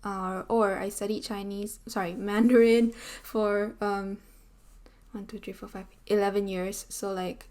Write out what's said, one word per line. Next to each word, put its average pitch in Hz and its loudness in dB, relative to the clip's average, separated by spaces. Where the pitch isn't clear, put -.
uh, 190 -6
or 214 2
I 190 -4
studied 208 -4
Chinese, 202 -8
sorry, 190 -4
<laughs> 196 -8
Mandarin 233 6
for, 208 0
um, 196 -4
one, 202 -10
two, 220 -14
three, - -12
four, 233 -14
five, 190 -12
eleven 202 2
years. 190 -6
So, - -8
like 185 -6